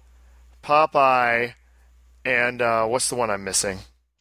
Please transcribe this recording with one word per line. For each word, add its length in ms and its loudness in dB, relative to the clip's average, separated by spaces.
Popeye, 880 2
and, 360 0
uh, 240 0
what's 240 -2
the 60 -8
one 140 -2
I'm 140 -4
missing? 360 -4